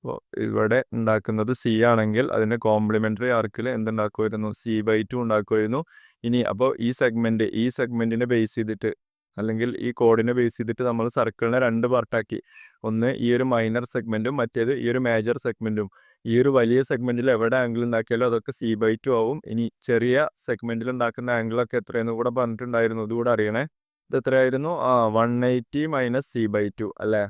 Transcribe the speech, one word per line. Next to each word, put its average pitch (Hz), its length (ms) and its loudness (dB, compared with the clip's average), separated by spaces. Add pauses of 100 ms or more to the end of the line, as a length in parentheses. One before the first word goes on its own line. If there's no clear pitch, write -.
അപ്പൊ 123 120 -6 (220)
ഇവിടെ 107 400 0 (140)
ഉണ്ടാക്കുന്നത് 110 600 0
സി 120 180 -2 (120)
ആണെങ്കിൽ 113 500 2
അതിന്റെ 110 240 0
കോംപ്ലിമെന്ററി 110 720 0
ആർക്കിൽ 117 400 -2
എന്തുണ്ടാക്കുമായിരുന്നു? 110 840 -2
സി 113 280 -4
ബൈ 110 220 2
ടു 117 140 -6
ഉണ്ടാക്കുമായിരുന്നു. 110 640 0 (440)
ഇനി 120 180 2
അപ്പൊ 110 240 0 (140)
ഈ 117 100 0
സെഗ്മെന്റ്, 113 640 2
ഈ 110 160 0
സെഗ്മെന്റിനെ 117 580 -2
ബേസ് 117 280 0
ചെയ്തിട്ട് 110 360 -4 (460)
അല്ലെങ്കിൽ 110 420 -2
ഈ 120 140 -4
കോഡിനെ 113 400 4
ബേസ് 123 240 0
ചെയ്തിട്ട് 113 260 -4
നമ്മൾ 117 260 0
സർക്കിളിനെ 117 500 0
രണ്ട് 117 280 0
പാർട്ടാക്കി. 117 520 -2 (440)
ഒന്ന് 110 340 0
ഈ 113 180 0
ഒരു 127 80 2
മൈനർ 120 420 0
സെഗ്മെന്റും 113 520 -4
മറ്റേത് 117 380 0
ഈ 120 160 -6
ഒരു 123 80 0
മേജർ 117 400 0
സെഗ്മെന്റും. 107 500 -4 (360)
ഈ 113 160 0
ഒരു 135 80 6
വലിയ 127 340 4
സെഗ്മെന്റിൽ 123 480 -2
എവിടെ 113 260 2
ആംഗിൾ 120 260 0
ഉണ്ടാക്കിയാലും 120 440 0
അതൊക്കെ 117 260 -2
സി 117 220 -4
ബൈ 110 200 2
ടു 120 160 -4
ആവും. 120 360 0
ഇനി 113 200 -4 (160)
ചെറിയ 123 440 2 (100)
സെഗ്മെന്റിൽ 117 540 -6
ഉണ്ടാക്കുന്ന 123 400 -4
ആംഗിൾ 117 320 0
ഒക്കെ 117 140 -4
എത്രയെന്ന് 117 360 -2
കൂടെ 120 180 -2
പറഞ്ഞിട്ടുണ്ടായിരുന്നു. 117 720 0
ഇതുകൂടെ 117 280 -2
അറിയണേ. 110 340 0 (460)
ഇത് 135 60 -2
എത്രയായിരുന്നു? 131 680 2
ആ, 127 100 2 (160)
വൺ 113 240 2 (140)
എയ്റ്റി 127 400 0
മൈനസ് 131 460 -2
സി 117 140 0
ബൈ 104 220 2
ടു 104 200 -6 (120)
അല്ലേ? 107 300 0